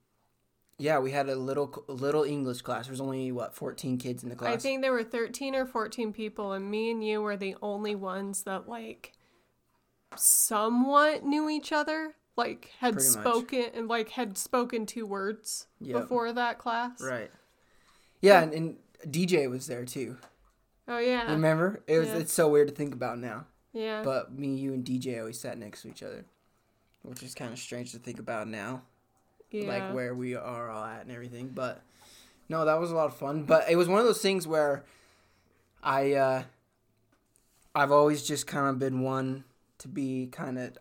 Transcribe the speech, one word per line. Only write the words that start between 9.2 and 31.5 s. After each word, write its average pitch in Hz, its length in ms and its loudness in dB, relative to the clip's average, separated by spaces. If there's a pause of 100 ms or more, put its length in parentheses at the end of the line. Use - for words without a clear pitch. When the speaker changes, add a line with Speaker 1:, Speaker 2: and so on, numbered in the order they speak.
Speaker 2:
somewhat 262 1080 4
knew 302 240 2
each 302 240 -4
other. 311 420 0 (220)
Like, 233 340 -4 (100)
had 240 140 2
Speaker 1:
Pretty 135 160 4
much. 226 100 2
Speaker 2:
spoken, 247 440 2 (100)
and, 226 140 -4
like, 226 220 0
had 208 280 -4
spoken 240 480 0
two 226 200 -8
words 196 600 -6 (140)
Speaker 1:
Yep. 240 220 -2
Speaker 2:
before 233 300 0
that 240 260 -2
class. 240 440 -4
Speaker 1:
Right. 131 280 -6 (880)
Yeah, 190 180 12
Speaker 2:
Yeah. 165 60 8
Speaker 1:
and, 156 100 -4
and 160 220 -4 (340)
D 170 160 0
J 160 220 4
was 127 180 -6
there, 123 180 -8
too. 123 320 -8 (720)
Speaker 2:
Oh, 240 100 -4
yeah. 240 320 0
Speaker 1:
Remember? 160 560 2
It 160 120 4
was, 160 100 4
Speaker 2:
Yeah. 175 100 -2
Speaker 1:
it's - 140 -2
so 160 160 6
weird 147 200 8
to 139 60 -6
think 143 200 -4
about 120 240 -4
now. 120 280 -8 (280)
Speaker 2:
Yeah. 220 280 -6
Speaker 1:
But 135 300 -2
me, 135 240 -4
you, 135 160 -4
and 131 120 -2
D 127 140 -2
J 127 220 -4
always 113 180 -8
sat 120 200 -10
next 104 240 -14
to - 60 -16
each - 140 -18
other, - 220 -12 (800)
which 123 200 -14
is 127 120 -16
kinda 120 220 -10
strange 123 360 -12
to 120 60 -16
think 120 200 -14
about 110 300 -8
now. 110 340 -10 (680)
Speaker 2:
Yeah. 208 180 -6
Speaker 1:
Like, 190 260 -4
where 123 200 -4
we 123 200 -4
are 120 360 -8
all 107 140 -8
at 110 180 -10
and 123 80 -16
everything. 120 380 -12
But, 127 340 -8 (680)